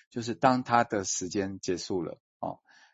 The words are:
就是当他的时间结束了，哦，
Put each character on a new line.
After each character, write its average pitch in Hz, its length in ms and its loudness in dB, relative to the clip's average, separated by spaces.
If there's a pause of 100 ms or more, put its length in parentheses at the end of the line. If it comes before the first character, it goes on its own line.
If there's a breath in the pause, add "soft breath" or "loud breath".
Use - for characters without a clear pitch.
就 120 120 -6
是 113 140 -4
当 127 280 4
他 120 200 4
的 104 220 -2
时 - 240 -4
间 98 300 -2
结 90 180 -2
束 90 260 -2
了， - 160 -8 (200)
哦， 90 200 -6 (340 soft breath)